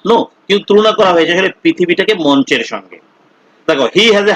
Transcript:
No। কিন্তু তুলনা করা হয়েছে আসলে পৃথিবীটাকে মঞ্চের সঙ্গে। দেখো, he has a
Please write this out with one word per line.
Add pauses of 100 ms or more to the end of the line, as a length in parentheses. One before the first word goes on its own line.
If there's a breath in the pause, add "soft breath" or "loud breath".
No। (240)
কিন্তু
তুলনা
করা
হয়েছে
আসলে (100)
পৃথিবীটাকে
মঞ্চের
সঙ্গে। (680)
দেখো,
he
has
a